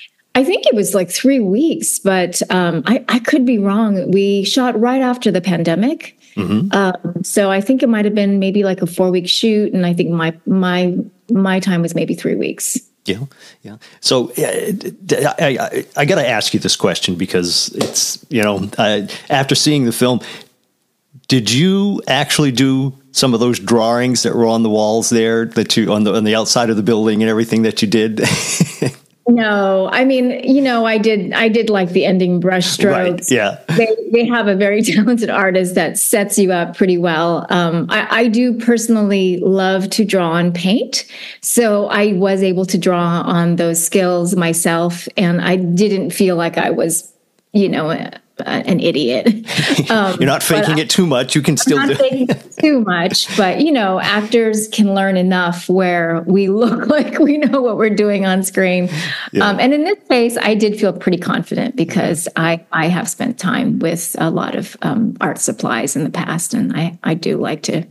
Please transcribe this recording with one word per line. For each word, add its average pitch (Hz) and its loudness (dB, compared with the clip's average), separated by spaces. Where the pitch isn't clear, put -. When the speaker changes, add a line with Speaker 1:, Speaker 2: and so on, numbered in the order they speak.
Speaker 1:
I 269 4
think 381 0
it 571 4
was, 208 0
like, 180 0
three 269 2
weeks, 226 0
but, 185 0
um, 175 0
I, 254 0
I 247 2
could 254 0
be 240 2
wrong. 196 0
We 196 2
shot 240 0
right 254 2
after 247 0
the 180 0
pandemic. 175 -2
Speaker 2:
Mm-hmm. 185 0
Speaker 1:
Um, 185 -2
so 202 0
I 196 0
think 254 0
it 254 4
might 214 2
have 208 0
been 202 2
maybe, 190 0
like, 185 -2
a 180 0
four-week 180 0
shoot, 208 2
and 185 0
I 175 2
think 170 -2
my, 165 0
my, 180 0
my 190 2
time 185 0
was 170 -4
maybe 170 -2
three 123 -4
weeks. - -6
Speaker 2:
Yeah, 101 -6
yeah. 104 -18
So, 127 0
uh, - -4
d-, - -8
d-, 139 0
I, 147 0
I, 135 -2
I 147 0
gotta 151 2
ask 113 -2
you 104 0
this - -2
question 90 -2
because 87 -2
it's, - -4
you 113 0
know, 101 -2
uh, 107 0
after 135 0
seeing 147 2
the 117 0
film, 123 0
did 113 0
you 190 0
actually 143 0
do 135 0
some 127 2
of 110 2
those 120 2
drawings 117 2
that - 0
were 117 -2
on 113 0
the 110 0
walls 107 0
there 113 2
that - -2
you, 107 2
on 107 2
the, 101 0
on 110 0
the 107 2
outside 113 0
of 110 0
the 104 0
building 110 2
and 113 2
everything 113 2
that 110 -2
you 107 2
did? 110 0
<laughs> - 0
Speaker 1:
No, 202 2
I 254 2
mean, 254 0
you 269 2
know, 247 2
I 220 2
did, 208 0
I 226 2
did 214 0
like 190 0
the 180 2
ending 180 2
brushstrokes. 185 0
Speaker 2:
Right, - -6
yeah. 123 0
Speaker 1:
They, 220 2
they 233 4
have 226 0
a 196 2
very 208 2
<laughs> - -
talented 226 2
artist 185 0
that 175 0
sets 202 0
you 190 4
up 170 -2
pretty 180 2
well. 170 0
Um, 170 0
I, 220 0
I 247 2
do 240 2
personally 208 2
love 190 0
to 220 0
draw 175 0
and 175 2
paint, 185 -2
so 208 0
I 208 2
was 190 0
able 185 0
to 180 0
draw 175 0
on 170 0
those 170 0
skills 180 0
myself, 170 -2
and 175 0
I 180 0
didn't 185 0
feel 185 0
like 165 -2
I - 0
was, - -4
you 202 4
know, 156 -2
a, - -8
an - -2
idiot. 139 0
Speaker 2:
<laughs> - 0
Speaker 1:
Um, 202 0
Speaker 2:
You're 131 2
not 139 0
Speaker 1:
but 160 2
Speaker 2:
faking 156 0
Speaker 1:
I 156 2
Speaker 2:
it - -4
too 185 2
much. 131 0
You 151 2
can 151 2
Speaker 1:
I'm 139 0
Speaker 2:
still 151 2
Speaker 1:
not 277 0
Speaker 2:
do - 0
Speaker 1:
faking 262 0
it - -6
too 294 4
much, 180 -2
but, 190 2
you 311 2
know, 196 0
actors 214 0
can 202 2
learn 196 2
enough 180 0
where 175 0
we 190 2
look 220 0
<laughs> - 2
like 294 0
we 294 4
know 277 0
what 233 0
we're 214 2
doing 202 0
on 190 2
screen. 185 0
Speaker 2:
Yeah. 202 0
Speaker 1:
Um, 202 0
and 269 2
in 302 2
this 415 0
case, 233 2
I 214 2
did 214 0
feel 196 2
pretty 180 0
confident - -4
because 165 -2
I, 165 -2
I 160 -2
have 175 -2
spent - -6
time - -2
with 165 -4
a 160 0
lot - -4
of, - -8
um, - -2
art - -2
supplies - -4
in 135 -2
the - -4
past, 170 -4
and - -2
I, 170 -4
I 165 -2
do 156 -2
like 156 -6
to 160 -4